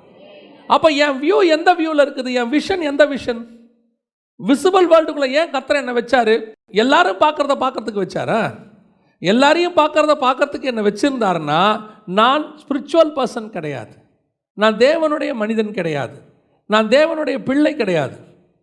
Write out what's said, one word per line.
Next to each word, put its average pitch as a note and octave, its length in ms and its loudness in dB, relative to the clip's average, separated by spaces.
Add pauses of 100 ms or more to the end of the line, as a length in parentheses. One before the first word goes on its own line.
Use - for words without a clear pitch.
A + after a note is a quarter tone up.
(680)
அப்ப D4+ 220 2
என் C#4+ 320 0
வியூ F#4 260 2
எந்த E4 280 2
வியூல D#4+ 220 -2
இருக்குது? C4+ 360 0
என் A#3+ 180 -2
விஷன் E4+ 320 -2
எந்த D4 220 2
விஷன்? A#3 400 -6 (880)
விசிபிள் F4+ 520 2
வேர்ல்டுக்குள்ள D#4 420 2
ஏன் C#4+ 220 -2
கர்த்தர் C4+ 260 -2
என்ன B3 160 -6
வச்சாரு? A#3 580 0 (200)
எல்லாரும் D4 460 2
பார்க்கறத D4 440 0
பார்க்கறதுக்கு A#3 460 -4
வச்சாரா? D#3 460 -4 (640)
எல்லாரையும் D4+ 560 2
பார்க்கறத D4+ 460 2
பார்க்கறதுக்கு B3+ 420 -2
என்ன A#3+ 180 -4
வச்சிருந்தாருன்னா, G3+ 1000 0 (240)
நான் B3 520 0
ஸ்பிரிச்சுவல் D4+ 580 0
பர்சன் A#3 340 -6
கிடையாது, D3 480 -10 (560)
நான் G#3 240 0
தேவனுடைய D4 560 0
மனிதன் G#3+ 400 -4
கிடையாது, D3 480 -6 (460)
நான் G#3+ 200 2
தேவனுடைய D4 560 0
பிள்ளை D4 320 0
கிடையாது. D#3+ 500 -4 (380)